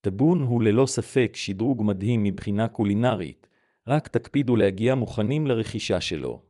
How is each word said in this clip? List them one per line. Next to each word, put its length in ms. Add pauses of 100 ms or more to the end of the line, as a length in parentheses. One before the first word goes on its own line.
טבון 420
הוא 200
ללא 240
ספק 480
שדרוג 500
מדהים 380
מבחינה 460
קולינרית, 760 (400)
רק 220
תקפידו 480
להגיע 380
מוכנים 520
לרכישה 540
שלו. 500